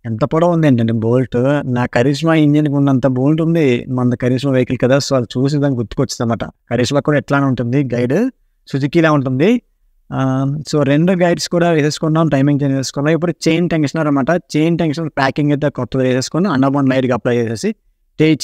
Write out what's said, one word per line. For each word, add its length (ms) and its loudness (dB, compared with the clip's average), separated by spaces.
ఎంత 180 -4
పొడవు 280 0
ఉంది 160 2
ఏంటండి 260 2
బోల్ట్. 440 0
నా 200 -4
కరిష్మా 500 0
ఇంజిన్కి 380 2
ఉన్నంత 340 2
బోల్ట్ 340 0
ఉంది 480 0
మన 260 -2
కరిష్మా 360 -2
వెహికల్ 320 0
కదా. 140 4
So 180 -2
అది 120 0
చూసి 200 0
దానికి 220 0
గుర్తుకొచ్చింది 440 -4
అనమాట. 200 -2
కరిష్మా 300 0
కూడా 180 0
ఎట్లానే 280 0
ఉంటుంది 480 -2
గైడ్, 380 0
సుజుకిలా 440 0
ఉంటుంది. 500 2
ఆ, 60 -4
so 140 0
రెండు 280 2
గైడ్స్ 380 0
కూడా 200 2
వేసేసుకున్నాం, 580 0
టైమింగ్ 340 2
చైన్ 140 0
వేసుకున్నాం. 380 -2
ఇప్పుడు 200 0
చైన్ 220 2
టెన్షనర్ 380 -2
అనమాట. 220 0
చైన్ 200 2
టెన్షనర్ 320 -2
ప్యాకింగ్ 420 0
అయితే 180 0
కొత్తది 340 -4
వేసేసుకొని 440 0
అన్నబాండ్ 420 2
లైట్గా 240 0
అప్లై 240 0
చేసేసి 340 -2
టే-, 240 4